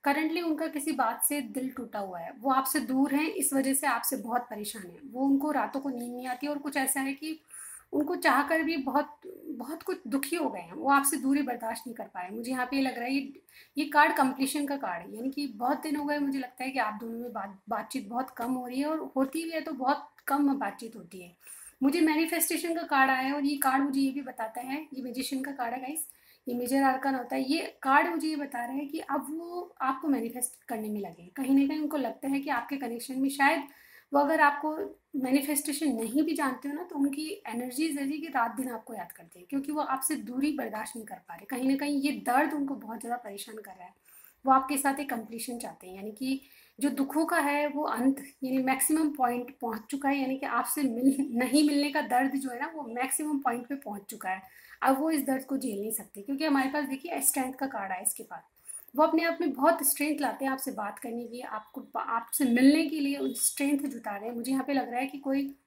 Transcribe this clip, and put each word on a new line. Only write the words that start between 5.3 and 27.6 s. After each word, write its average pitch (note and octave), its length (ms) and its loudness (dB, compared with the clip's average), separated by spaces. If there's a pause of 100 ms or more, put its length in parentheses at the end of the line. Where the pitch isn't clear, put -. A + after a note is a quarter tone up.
रातों C4+ 280 0
को C#4 100 -4
नींद A#3+ 260 -6
नहीं B3 120 -8
आती B3+ 200 -6
और D4 100 -2
कुछ C#4+ 200 -4
ऐसा C4+ 240 0
है C4+ 120 -2
कि D#4 280 -8 (500)
उनको D4+ 240 0
चाहकर D4 480 4
भी E4 140 2
बहुत, C#4 440 -2 (260)
बहुत C4+ 360 -8
कुछ - 240 -4
दुखी C4+ 280 -2
हो D#4+ 140 0
गए G3 100 -8
हैं, E3+ 140 -14
वो C#4+ 160 -2
आपसे C#4 280 4
दूरी C4+ 240 2
बर्दाश्त A3+ 460 -4
नहीं A3+ 80 -10
कर G#3+ 80 -10
पा F#3+ 180 -12
रहे। F3+ 100 -8
मुझे A#3 200 -6
यहाँ B3+ 140 0
पे C#4 160 0
लग C4 140 0
रहा A#3 80 -6
है C4 100 -2
ये, - 280 -4 (360)
ये D4 80 0
card D4+ 320 6
completion C4+ 500 2
का C#4 100 -2
card F#3+ 300 -6
है, G3 80 -14
यानी B3 140 -4
कि C#4+ 180 -6
बहुत A#3+ 340 -2
दिन D4+ 140 -2
हो D4 100 -2
गए, D4 140 0
मुझे C4+ 200 0
लगता B3+ 240 -8
है C4 80 -4
कि C4 80 -2
आप G#3+ 140 0
दोनों A3+ 260 -8
में A#3+ 140 -8
बात, G3+ 360 -8
बातचीत A3 380 -4
बहुत B3 220 -4
कम A#3+ 240 -4
हो B3 140 -4
रही B3 120 -4
है C#4+ 80 2
और D#4 280 -2
होती C4+ 280 0
भी E4 80 -6
है D#4+ 100 -4
तो D#4+ 100 -6
बहुत C4+ 380 0 (180)
कम C#4 260 4
बातचीत A3 420 -6
होती F#3 260 -16
है। F3 160 -20 (460)
मुझे D#4+ 180 6
manifestation D#4+ 760 2
का E4+ 80 -4
कार्ड C4+ 280 6
आया C4 100 2
है C4+ 120 0
और C#4+ 120 0
ये C#4+ 120 2
card C4+ 260 4
मुझे C#4 180 2
ये C4+ 100 4
भी C#4+ 100 -6
बताता A#3+ 400 -8
है, C#4+ 320 -6
ये B3+ 80 -8
magician C4 420 -4
का C#4+ 80 -4
कार्ड B3 220 -4
है C4 80 -6
guys, C4+ 260 -6 (400)
ये A#3+ 80 -2
major B3 280 2
arcana C4+ 320 2
होता B3+ 200 -4
है। C4 160 0
ये - 300 -2